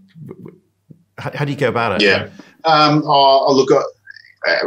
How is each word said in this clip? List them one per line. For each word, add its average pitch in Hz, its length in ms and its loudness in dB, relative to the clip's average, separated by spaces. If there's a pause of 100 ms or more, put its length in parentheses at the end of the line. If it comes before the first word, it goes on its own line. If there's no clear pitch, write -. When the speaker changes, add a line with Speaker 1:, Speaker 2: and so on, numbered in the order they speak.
(1160)
Speaker 1:
How, 139 160 -10
how 147 120 -4
do 143 60 -6
you 135 60 -6
go 123 120 -2
about 110 320 -2
it? 104 40 2
Speaker 2:
Yeah. 98 220 0 (380)
Um, 151 400 2
oh, 135 420 2
oh, 139 60 2
look, 131 180 2
I, - 960 -4